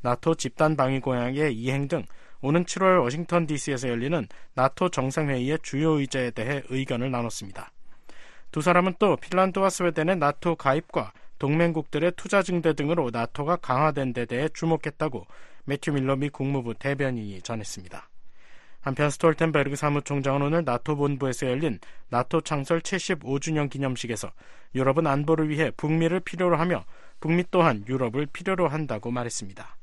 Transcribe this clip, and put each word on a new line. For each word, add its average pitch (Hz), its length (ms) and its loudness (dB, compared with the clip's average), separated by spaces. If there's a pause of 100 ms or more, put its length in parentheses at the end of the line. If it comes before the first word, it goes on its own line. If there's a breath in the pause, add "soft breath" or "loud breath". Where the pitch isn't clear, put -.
나토 123 340 0
집단 156 400 2
방위 135 240 2
공약의 131 560 0
이행 131 320 -2
등 135 180 -2 (360 soft breath)
오는 160 260 4
칠월 185 320 4
워싱턴 156 480 0
디씨에서 135 420 -2
열리는 123 380 0 (260 loud breath)
나토 135 360 2
정상회의의 135 760 0
주요 156 300 2
의제에 135 360 0
대해 117 400 -4
의견을 131 400 -2
나눴습니다. 113 640 -6 (800 loud breath)
두 156 100 -2
사람은 180 380 4
또 185 160 6
핀란드와 190 560 2
스웨덴의 175 460 2
나토 156 400 2
가입과 139 560 0 (260 soft breath)
동맹국들의 160 760 2
투자 196 280 2
증대 170 300 2
등으로 147 380 0
나토가 139 440 0
강화된 135 580 2
데 120 140 -2
대해 127 260 -2
주목했다고 156 720 -2 (400 loud breath)
매튜 143 280 -2
밀러 135 240 2
미 143 120 -2
국무부 135 440 -4
대변인이 123 680 -4
전했습니다. 98 680 -8 (720 soft breath)
한편 143 280 2
스톨텐베르그 147 680 2
사무총장은 143 640 0
오늘 156 240 2
나토 143 320 0
본부에서 139 500 0
열린 127 320 0 (300 loud breath)
나토 127 320 2
창설 156 400 0
칠십오 143 580 -2
주년 151 300 0
기념식에서 127 600 -4 (460 soft breath)
유럽은 135 320 4
안보를 151 400 2
위해 147 240 0
북미를 165 480 2
필요로 175 380 0
하며 160 260 0 (380 soft breath)
북미 170 280 4
또한 143 380 4
유럽을 127 380 0
필요로 180 420 0
한다고 135 420 -2
말했습니다. 117 720 -6